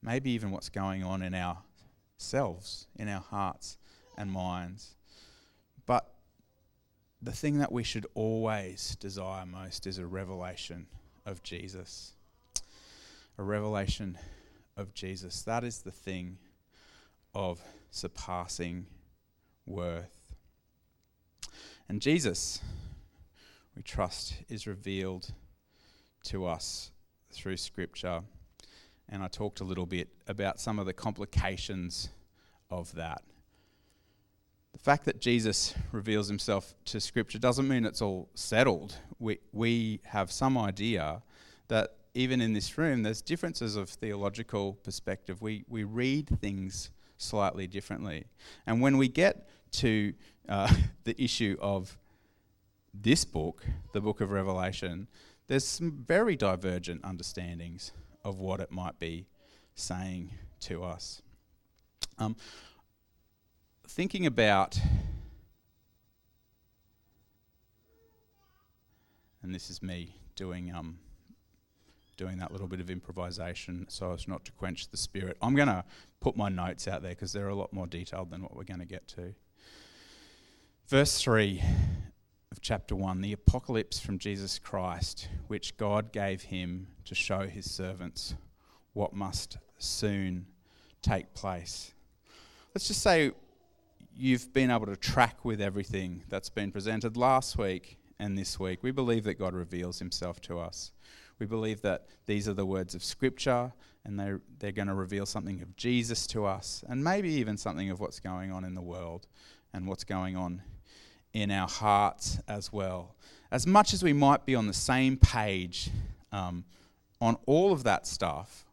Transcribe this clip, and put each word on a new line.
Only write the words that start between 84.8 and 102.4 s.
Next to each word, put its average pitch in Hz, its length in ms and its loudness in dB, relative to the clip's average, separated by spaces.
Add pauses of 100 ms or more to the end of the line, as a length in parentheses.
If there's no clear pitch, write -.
which - 280 -6
God 107 380 2
gave 98 300 0
him 92 440 -4 (180)
to - 100 -8
show 98 320 0
his 95 220 -8
servants 92 640 -6 (580)
what 104 200 -2
must 95 440 -6 (200)
soon 95 680 -2 (560)
take - 320 0
place." - 600 -8 (800)
Let's - 140 -4
just - 140 -2
say 165 300 8 (840)
you've 127 400 4
been 131 160 8
able 113 160 4
to 98 100 -2
track - 500 4
with 107 160 0
everything 95 680 -2
that's 98 200 -2
been 101 220 -2
presented 110 460 0
last 131 400 6
week 95 400 -2 (220)
and 101 180 0
this - 220 -4
week. 92 240 -2
We 127 80 0
believe 120 320 2
that 101 120 0
God 92 200 -2
reveals 87 440 -4
himself 87 420 -6
to 87 180 -6
us. - 320 -8 (480)
We 110 80 -4
believe 110 340 -2
that - 260 0 (200)
these 104 200 2